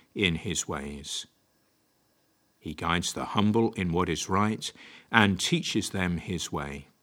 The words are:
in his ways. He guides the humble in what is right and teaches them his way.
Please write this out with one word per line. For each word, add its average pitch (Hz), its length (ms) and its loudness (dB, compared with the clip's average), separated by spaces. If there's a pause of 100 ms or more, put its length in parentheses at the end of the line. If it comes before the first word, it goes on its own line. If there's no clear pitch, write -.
(120)
in 90 220 2
his - 320 -4
ways. 71 640 -10 (1300)
He 80 160 -8
guides 85 380 0
the - 140 -6
humble 107 480 2
in 90 180 -2
what 87 160 2
is 82 200 -4
right 104 440 0 (400)
and 190 260 8
teaches - 520 0
them 90 280 0
his 87 320 -6
way. 71 380 -8 (140)